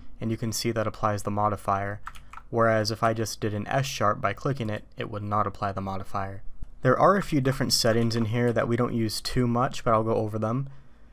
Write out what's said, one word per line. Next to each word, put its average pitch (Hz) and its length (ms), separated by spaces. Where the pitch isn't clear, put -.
and 113 120
you 110 80
can 113 140
see - 180
that 110 160
applies 104 380
the 104 60
modifier. 101 720
Whereas 113 420
if 110 120
I 113 100
just 110 300
did 107 100
an 104 160
S 135 160
sharp 104 380
by 101 100
clicking 127 380
it, 104 140
it 117 140
would 104 120
not 104 240
apply 101 260
the 98 100
modifier. 98 600
There 127 180
are 180 200
a 170 40
few 143 200
different 131 320
settings 117 420
in 117 80
here 120 260
that 110 180
we 117 80
don't 120 180
use 113 260
too 127 260
much, 120 380
but 120 80
I'll 110 100
go 110 120
over 107 240
them. 123 320